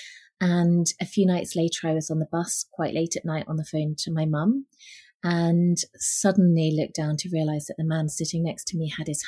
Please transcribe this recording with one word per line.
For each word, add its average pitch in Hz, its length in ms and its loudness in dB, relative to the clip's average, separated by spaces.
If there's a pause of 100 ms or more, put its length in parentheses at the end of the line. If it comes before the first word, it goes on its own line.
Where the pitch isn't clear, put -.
(400)
And 175 480 4 (140)
a 180 40 -4
few 190 220 2
nights 180 300 0
later, 165 320 0
I 160 40 2
was 156 160 -2
on 160 100 0
the 156 120 -2
bus 170 400 -4
quite 160 220 -4
late 165 240 -2
at - 80 -8
night 156 240 -4
on 156 80 -2
the 156 80 -4
phone 151 340 -2
to - 120 -6
my 160 140 0
mum, 175 400 0 (560)
and 170 560 2 (200)
suddenly 175 760 4
looked 151 220 -2
down 151 220 -2
to 180 120 -6
realise 151 380 -2
that - 100 -12
the 160 60 -2
man 160 240 0
sitting 165 380 -4
next - 220 -6
to 175 100 -6
me 156 200 -4
had 160 100 -6
his 147 200 -6